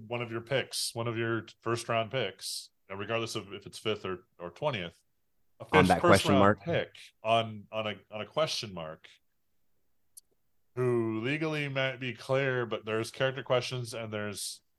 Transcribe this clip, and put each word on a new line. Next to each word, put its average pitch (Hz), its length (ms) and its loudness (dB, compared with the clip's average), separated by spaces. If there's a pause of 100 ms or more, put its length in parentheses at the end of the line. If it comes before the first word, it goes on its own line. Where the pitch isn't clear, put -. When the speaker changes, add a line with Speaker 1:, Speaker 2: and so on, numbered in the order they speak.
Speaker 1:
one 120 140 -4
of 113 100 -8
your 113 100 -4
picks, - 540 -4
one 117 120 -2
of 113 100 -2
your 113 280 -2 (160)
first 113 280 -2
round 113 220 0
picks, - 580 -6 (200)
uh, 98 60 -8
regardless 107 400 -4
of 101 180 -8
if 101 120 -14
it's 90 120 -16
fifth 107 280 -4
or, 92 140 -4 (200)
or 87 100 -8
twentieth, 104 480 -6 (600)
a - 40 -14
Speaker 2:
On - 60 -18 (140)
Speaker 1:
fifth 92 60 6
Speaker 2:
that 92 120 8
Speaker 1:
first 98 220 8
Speaker 2:
question - 80 6
Speaker 1:
round 98 80 8
Speaker 2:
mark? 101 240 6
Speaker 1:
pick 143 260 -2 (360)
on, 110 380 0 (100)
on 110 140 -2
a, 101 80 -6 (180)
on 107 80 -8
a 101 40 -6
question 131 480 -4
mark 80 320 -10 (1700)
who 117 460 0
legally 151 460 -2
might 131 320 -2
be 127 140 -6
clear, 131 520 0
but 107 200 -6
there's 110 260 -2
character 131 320 -2
questions 123 500 0
and 113 200 -8
there's 104 480 -6 (180)